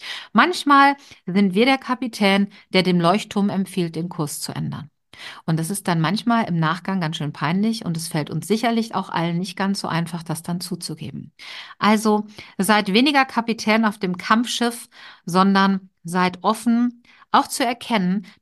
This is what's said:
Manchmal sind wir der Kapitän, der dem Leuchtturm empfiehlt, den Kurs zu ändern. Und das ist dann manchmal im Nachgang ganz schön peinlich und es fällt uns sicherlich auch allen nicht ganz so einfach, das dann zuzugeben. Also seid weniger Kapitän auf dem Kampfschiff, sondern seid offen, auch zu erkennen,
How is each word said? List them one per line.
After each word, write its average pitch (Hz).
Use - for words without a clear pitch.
Manchmal 277
sind 190
wir 214
der 269
Kapitän, 214
der 185
dem 180
Leuchtturm 202
empfiehlt, 175
den 165
Kurs 151
zu -
ändern. 147
Und 160
das 165
ist 196
dann 170
manchmal 214
im 170
Nachgang 175
ganz 160
schön 147
peinlich 202
und 165
es 160
fällt 151
uns 160
sicherlich 226
auch -
allen 170
nicht 180
ganz 196
so -
einfach, 165
das 156
dann 175
zuzugeben. -
Also 208
seid 202
weniger 269
Kapitän 226
auf 208
dem 180
Kampfschiff, 233
sondern 196
seid 180
offen, 233
auch 269
zu -
erkennen, 214